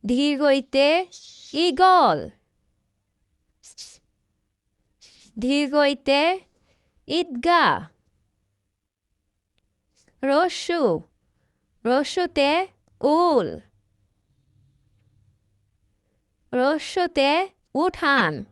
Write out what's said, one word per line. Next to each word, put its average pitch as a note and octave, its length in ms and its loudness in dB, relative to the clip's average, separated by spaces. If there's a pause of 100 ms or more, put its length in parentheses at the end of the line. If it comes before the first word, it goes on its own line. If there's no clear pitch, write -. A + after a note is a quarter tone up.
দীর্ঘইতে C#4 1000 0 (480)
ঈগল, D4+ 760 2 (3000)
দীর্ঘইতে C#4+ 1000 0 (680)
ঈদগাহ। D4+ 800 0 (2250)
রস্যু, C#4 760 -2 (840)
রস্যুতে D4+ 840 -2 (340)
উল, C#4+ 580 0 (3000)
রস্যুতে D#4 960 0 (260)
উঠান C#4 580 0 (180)